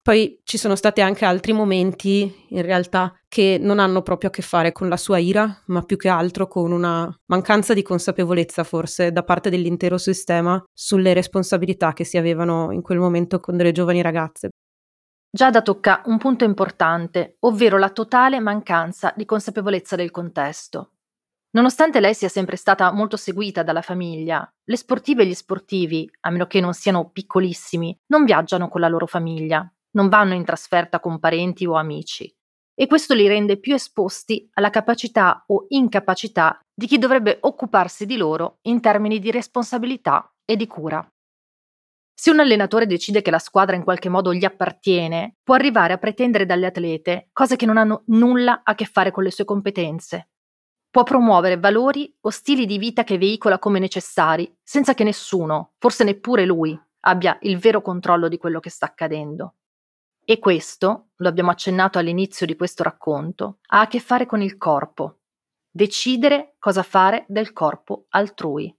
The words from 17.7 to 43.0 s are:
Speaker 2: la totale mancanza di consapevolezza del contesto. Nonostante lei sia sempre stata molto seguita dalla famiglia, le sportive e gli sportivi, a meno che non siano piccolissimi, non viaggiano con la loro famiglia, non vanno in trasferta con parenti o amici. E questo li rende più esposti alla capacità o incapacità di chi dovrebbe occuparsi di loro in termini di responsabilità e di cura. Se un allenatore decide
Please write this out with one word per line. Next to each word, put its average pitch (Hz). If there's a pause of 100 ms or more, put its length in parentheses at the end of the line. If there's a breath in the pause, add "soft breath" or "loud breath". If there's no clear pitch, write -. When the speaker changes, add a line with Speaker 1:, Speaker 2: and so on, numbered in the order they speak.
Speaker 2:
la 196
totale 247
mancanza 190
di 214
consapevolezza 202
del 175
contesto. - (560)
Nonostante 254
lei 202
sia 208
sempre 185
stata 190
molto 208
seguita 196
dalla 165
famiglia, 165 (200)
le 226
sportive 247
e 185
gli 180
sportivi, 170 (100)
a -
meno 175
che 190
non 180
siano 180
piccolissimi, 180 (100)
non 302
viaggiano 175
con 170
la 165
loro 165
famiglia, 160 (300)
non 196
vanno 202
in 180
trasferta 170
con 165
parenti 175
o 165
amici. 156 (380)
E 269
questo 302
li 208
rende 202
più 269
esposti -
alla 202
capacità 220
o 196
incapacità 202 (140)
di 214
chi -
dovrebbe 240
occuparsi 208
di 247
loro 165
in 233
termini 214
di 196
responsabilità 233 (120)
e 220
di 214
cura. 160 (1080)
Se -
un 302
allenatore 220
decide 196